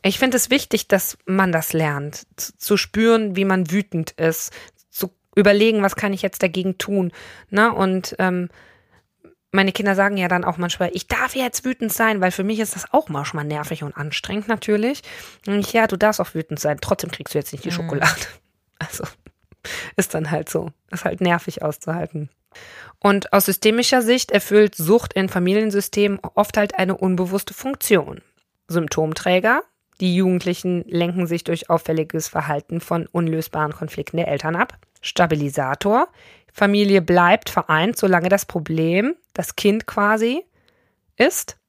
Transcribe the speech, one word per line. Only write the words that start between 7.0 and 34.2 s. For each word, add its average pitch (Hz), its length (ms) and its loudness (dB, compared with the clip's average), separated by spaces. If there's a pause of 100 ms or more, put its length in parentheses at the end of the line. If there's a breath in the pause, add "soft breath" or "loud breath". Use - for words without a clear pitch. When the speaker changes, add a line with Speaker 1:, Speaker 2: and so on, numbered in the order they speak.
Speaker 1:
ne? 220 240 4
Und, 190 460 -2
ähm, 180 300 0 (1000 soft breath)
meine 196 200 2
Kinder 196 240 0
sagen 196 220 2
ja 180 100 0
dann 180 160 0
auch 175 140 -2
manchmal, 175 360 -2
"Ich - 140 -8
darf 247 280 -4
jetzt 254 280 -4
wütend 247 300 -4
sein", 220 280 2
weil 180 100 2
für 185 120 -4
mich 214 160 -2
ist 214 160 -4
das - 180 -10
auch 208 140 2
manchmal 147 380 -6
nervig 151 380 -6
und 143 120 -10
anstrengend 190 520 -6
natürlich. 220 540 -2 (460 loud breath)
Und 202 120 0
ich, 196 140 -4
"Ja, 226 140 4
du 190 100 -4
darfst 208 220 2
auch - 140 -4
wütend 160 260 -6
sein, 147 220 -2
trotzdem 170 300 -2
kriegst - 220 -12
du 170 40 0
jetzt 139 140 -4
nicht 143 120 -14
die 165 60 -6
Speaker 2:
Mhm. 175 40 -4
Speaker 1:
Schokolade." 160 480 -2 (260)
<laughs> - 320 -20
Also, - 260 -10 (920 loud breath)
ist - 180 0
dann 156 180 -4
halt 156 180 -4
so. 165 220 -4 (200)
Ist - 140 -10
halt 170 160 -2
nervig 175 400 0
auszuhalten. 156 680 -6 (680 loud breath)
Und 202 340 2
aus 196 120 4
systemischer 233 560 4
Sicht 240 300 2
erfüllt 208 420 4
Sucht 190 400 2
in 190 160 0
Familiensystemen 202 880 0 (140)
oft 208 240 0
halt 208 220 0
eine 190 180 0
unbewusste 185 560 -2
Funktion. 175 680 0 (460)
Symptomträger, 180 920 0 (380)
die 180 160 2
Jugendlichen 180 720 0
lenken 175 400 0
sich 170 160 -2
durch 165 260 -4
auffälliges 160 600 -2
Verhalten 151 520 -4
von 170 240 -4
unlösbaren 160 680 -2
Konflikten - 440 -8
der 170 100 -2